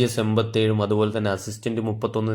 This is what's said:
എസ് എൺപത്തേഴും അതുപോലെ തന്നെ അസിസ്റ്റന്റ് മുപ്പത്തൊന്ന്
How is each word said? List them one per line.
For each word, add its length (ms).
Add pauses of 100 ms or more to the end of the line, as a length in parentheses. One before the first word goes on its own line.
എസ് 180
എൺപത്തേഴും 640
അതുപോലെ 320
തന്നെ 200
അസിസ്റ്റന്റ് 520
മുപ്പത്തൊന്ന് 460